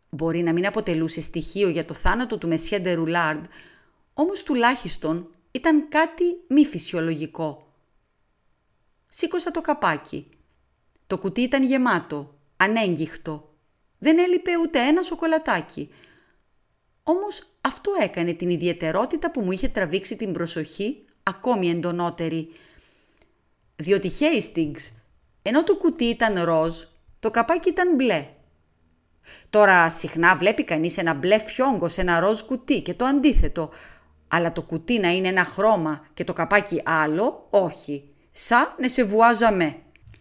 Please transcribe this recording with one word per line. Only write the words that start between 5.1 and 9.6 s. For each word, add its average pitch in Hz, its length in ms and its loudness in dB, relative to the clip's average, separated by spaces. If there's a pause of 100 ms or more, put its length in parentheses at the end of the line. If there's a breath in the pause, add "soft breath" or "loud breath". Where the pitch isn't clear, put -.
ήταν 302 380 2
κάτι 330 340 0 (240)
μη 285 180 6
φυσιολογικό. 160 1080 -4 (1300)
Σήκωσα 339 460 -4
το 320 100 -4